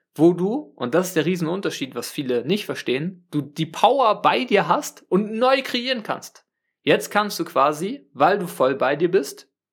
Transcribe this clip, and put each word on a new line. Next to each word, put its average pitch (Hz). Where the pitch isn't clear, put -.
wo 165
du, 202
und 123
das 180
ist -
der 147
Riesenunterschied, 170
was 117
viele 123
nicht 185
verstehen, 139
du 147
die 156
Power 220
bei 220
dir 190
hast -
und 208
neu 254
kreieren 247
kannst. -
Jetzt 202
kannst 208
du 165
quasi, 156
weil 170
du 180
voll 135
bei 131
dir 165
bist, -